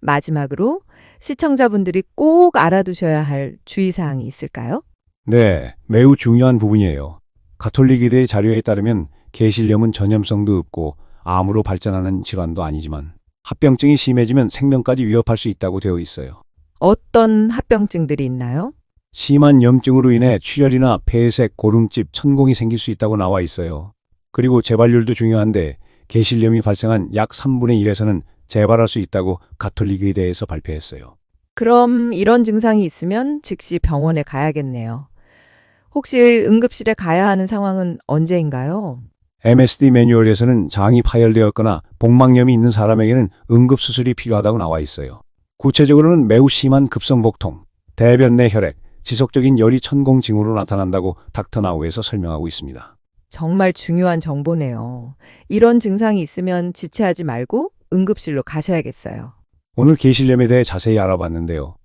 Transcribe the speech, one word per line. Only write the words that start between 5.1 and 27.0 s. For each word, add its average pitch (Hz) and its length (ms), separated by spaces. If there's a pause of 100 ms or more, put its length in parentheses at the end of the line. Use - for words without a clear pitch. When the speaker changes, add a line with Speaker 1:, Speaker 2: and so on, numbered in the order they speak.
Speaker 2:
네, 104 500 (120)
매우 123 280
중요한 123 440
부분이에요. 92 600 (380)
가톨릭 127 460
의대 123 240
자료에 110 340
따르면 101 460 (240)
개실염은 110 600
전염성도 104 680
없고 80 400 (260)
암으로 95 400
발전하는 95 600
질환도 87 400
아니지만 76 500 (300)
합병증이 143 540
심해지면 123 520
생명까지 131 560
위협할 113 320
수 - 100
있다고 95 320
되어 92 200
있어요. 71 420 (380)
Speaker 1:
어떤 220 680
합병증들이 185 760
있나요? 127 480 (380)
Speaker 2:
심한 143 520
염증으로 127 480
인해 120 280
출혈이나 131 680
폐색, 117 520
고름집, 110 540
천공이 139 420
생길 113 240
수 - 140
있다고 107 260
나와 95 240
있어요. 85 520 (380)
그리고 123 300
재발률도 117 540
중요한데 107 640 (300)
개실염이 113 540
발생한 107 540